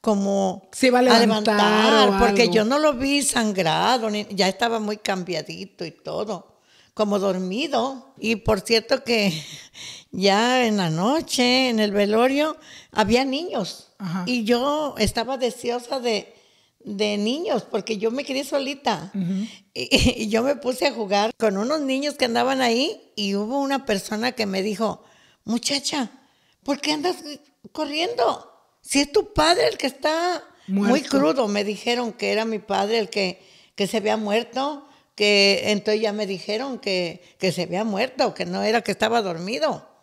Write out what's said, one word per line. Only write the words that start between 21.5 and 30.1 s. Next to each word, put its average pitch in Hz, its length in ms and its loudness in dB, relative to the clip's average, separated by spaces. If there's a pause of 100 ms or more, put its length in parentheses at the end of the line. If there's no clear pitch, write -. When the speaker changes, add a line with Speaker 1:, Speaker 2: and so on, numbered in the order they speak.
Speaker 1:
unos 254 240 -2
niños 269 360 -2
que 254 100 0
andaban 247 340 0
ahí 254 400 0 (160)
y 202 200 -2
hubo 220 220 -2
una 269 280 -2
persona 214 460 -2
que 226 120 -4
me 190 180 -2
dijo, 208 400 -4 (440)
"Muchacha, 262 640 -4 (520)
¿por 285 200 -2
qué 302 100 -2
andas 302 240 -2 (560)
corriendo? 311 800 -2 (320)
Si - 180 0
es 285 100 -2
tu - 220 0
padre 339 360 4
el 415 100 -4
que - 80 -4
está 320 580 -2 (240)